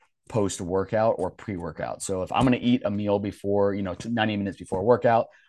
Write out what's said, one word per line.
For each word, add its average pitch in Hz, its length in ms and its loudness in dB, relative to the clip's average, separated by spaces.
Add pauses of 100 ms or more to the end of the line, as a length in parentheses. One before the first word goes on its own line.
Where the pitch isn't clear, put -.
(300)
post-workout 101 880 0
or 90 140 -2
pre-workout. 85 720 -8
So 95 200 -4
if 90 100 -6
I'm 117 120 2
gonna 127 180 2
eat 123 240 2
a 104 60 0
meal 104 280 0
before, 101 540 0
you 101 80 -4
know, 95 140 -4
t-, - 120 -12
ninety 110 300 0
minutes 98 200 -4
before 92 260 -6
workout, 117 440 4 (220)